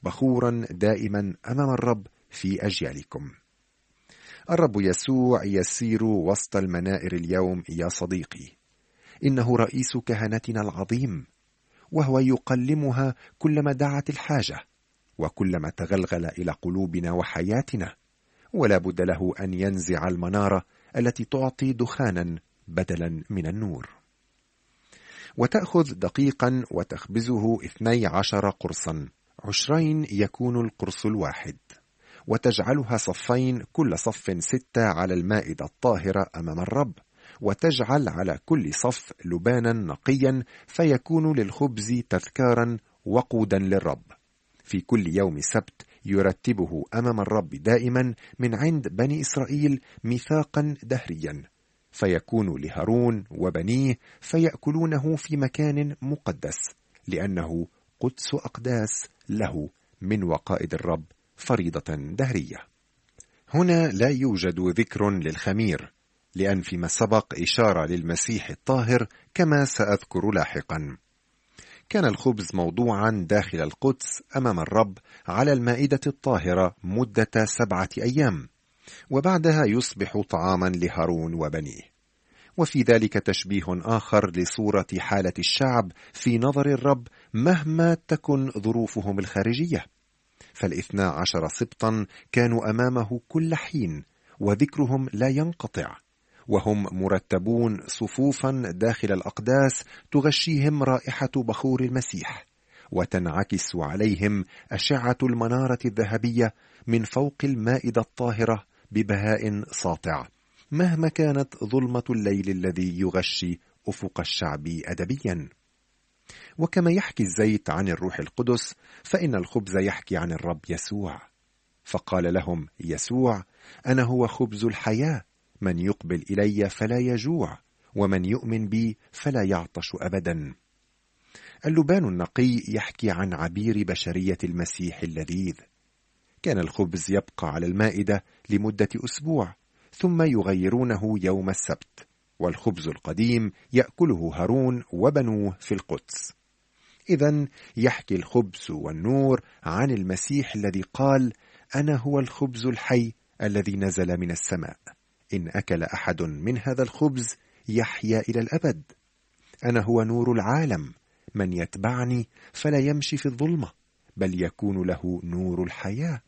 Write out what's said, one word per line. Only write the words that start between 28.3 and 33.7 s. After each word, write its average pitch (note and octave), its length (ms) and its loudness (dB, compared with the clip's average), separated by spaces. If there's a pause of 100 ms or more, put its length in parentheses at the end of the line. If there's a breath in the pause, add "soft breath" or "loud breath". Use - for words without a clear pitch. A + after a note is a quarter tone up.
قرصا، D#2+ 600 -6 (300)
عشرين D#3 720 0
يكون A#2+ 540 0
القرص F#2+ 400 -6
الواحد، G2 520 -2 (720 loud breath)
وتجعلها A2+ 680 2
صفين، B2 760 0